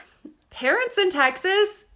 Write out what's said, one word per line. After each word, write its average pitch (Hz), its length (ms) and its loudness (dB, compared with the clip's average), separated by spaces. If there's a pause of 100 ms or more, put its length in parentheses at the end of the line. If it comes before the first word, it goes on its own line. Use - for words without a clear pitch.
(520)
Parents 440 480 -2
in 381 100 4
Texas, 370 760 0 (100)